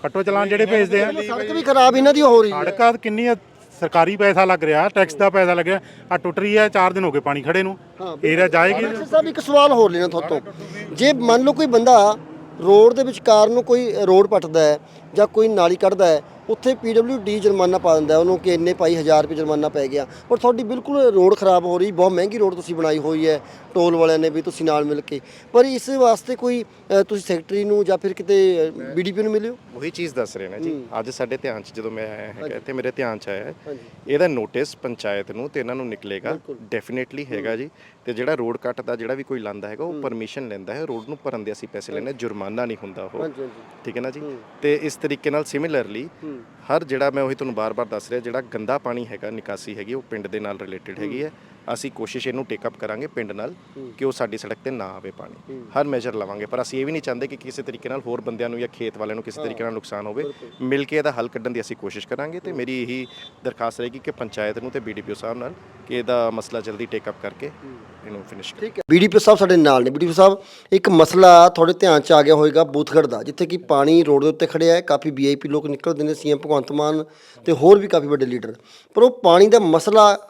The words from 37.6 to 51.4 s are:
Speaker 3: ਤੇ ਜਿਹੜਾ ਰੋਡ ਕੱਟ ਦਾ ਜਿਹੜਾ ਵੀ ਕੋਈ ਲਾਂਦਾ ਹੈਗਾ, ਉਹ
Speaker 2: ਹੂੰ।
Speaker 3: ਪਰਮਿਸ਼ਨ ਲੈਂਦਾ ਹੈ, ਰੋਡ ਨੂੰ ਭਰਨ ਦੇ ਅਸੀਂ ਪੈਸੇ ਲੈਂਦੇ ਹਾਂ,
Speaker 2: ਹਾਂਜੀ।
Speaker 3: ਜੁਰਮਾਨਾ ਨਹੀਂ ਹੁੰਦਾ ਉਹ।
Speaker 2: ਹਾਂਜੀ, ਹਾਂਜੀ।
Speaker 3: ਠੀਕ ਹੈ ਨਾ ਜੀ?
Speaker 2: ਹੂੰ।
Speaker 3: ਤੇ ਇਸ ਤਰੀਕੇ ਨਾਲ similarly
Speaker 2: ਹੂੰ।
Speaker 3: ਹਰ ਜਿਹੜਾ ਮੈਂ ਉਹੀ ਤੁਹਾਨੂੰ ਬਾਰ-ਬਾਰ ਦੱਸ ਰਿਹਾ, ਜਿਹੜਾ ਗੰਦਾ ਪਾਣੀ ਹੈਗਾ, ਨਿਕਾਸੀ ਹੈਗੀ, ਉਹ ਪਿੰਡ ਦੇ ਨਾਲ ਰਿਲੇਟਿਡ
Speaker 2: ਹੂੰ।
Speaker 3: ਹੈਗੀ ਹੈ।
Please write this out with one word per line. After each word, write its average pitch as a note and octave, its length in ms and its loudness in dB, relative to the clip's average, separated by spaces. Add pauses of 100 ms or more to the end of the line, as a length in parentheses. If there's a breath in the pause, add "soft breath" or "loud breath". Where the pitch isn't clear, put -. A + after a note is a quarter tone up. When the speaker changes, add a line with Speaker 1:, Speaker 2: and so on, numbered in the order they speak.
Speaker 3:
ਤੇ B2 80 -8
ਜਿਹੜਾ B2+ 200 -4
ਰੋਡ A#2 240 -6
ਕੱਟ B2 240 -10
ਦਾ A#2+ 140 -8
ਜਿਹੜਾ A#2 180 -10
ਵੀ C3+ 100 -10
ਕੋਈ C3 160 -10
ਲਾਂਦਾ G#2 280 -12
ਹੈਗਾ, G#2+ 160 -12
ਉਹ E3+ 100 -10
Speaker 2:
ਹੂੰ। D3 80 -12
Speaker 3:
ਪਰਮਿਸ਼ਨ A#2+ 460 -10
ਲੈਂਦਾ G2 260 -14
ਹੈ, D#3 120 -10
ਰੋਡ A#2 240 -12
ਨੂੰ D3 140 -14
ਭਰਨ B2 200 -10
ਦੇ G#2+ 80 -8
ਅਸੀਂ G#2+ 220 -16
ਪੈਸੇ G#2 180 -14
ਲੈਂਦੇ G2+ 140 -10
ਹਾਂ, C#3 80 -10
Speaker 2:
ਹਾਂਜੀ। B2+ 40 -16
Speaker 3:
ਜੁਰਮਾਨਾ G#2+ 480 -8
ਨਹੀਂ A#2 180 -10
ਹੁੰਦਾ F#2+ 200 -16
ਉਹ। G#2+ 180 -12
Speaker 2:
ਹਾਂਜੀ, C3+ 200 -12
ਹਾਂਜੀ। A#2 200 -16 (240)
Speaker 3:
ਠੀਕ A#2 120 -12
ਹੈ B2 40 -8
ਨਾ C3 80 -10
ਜੀ? C#3+ 100 -14
Speaker 2:
ਹੂੰ। D3 180 -14 (240)
Speaker 3:
ਤੇ D3 200 0
ਇਸ D#3 140 -8
ਤਰੀਕੇ C#3+ 340 -6
ਨਾਲ D3+ 140 -2 (120)
similarly C3+ 520 -6 (160)
Speaker 2:
ਹੂੰ। D3 160 -14
Speaker 3:
ਹਰ D3 440 -6
ਜਿਹੜਾ C3+ 260 -2
ਮੈਂ C3+ 140 -2
ਉਹੀ C3+ 120 -4
ਤੁਹਾਨੂੰ C3 200 -8
ਬਾਰ-ਬਾਰ A2 300 -4
ਦੱਸ G#2 240 -10
ਰਿਹਾ, B2 120 -6
ਜਿਹੜਾ A#2+ 200 -8
ਗੰਦਾ A#2 360 -6
ਪਾਣੀ A#2+ 280 -8
ਹੈਗਾ, G#2 240 -14
ਨਿਕਾਸੀ G#2 460 -14
ਹੈਗੀ, G#2 180 -14
ਉਹ C3 80 -10
ਪਿੰਡ G#2 260 -12
ਦੇ G#2+ 120 -10
ਨਾਲ G2+ 180 -10
ਰਿਲੇਟਿਡ G2 420 -16
Speaker 2:
ਹੂੰ। G#2 60 -10
Speaker 3:
ਹੈਗੀ B2 180 -10
ਹੈ। D#3 80 -10 (420 soft breath)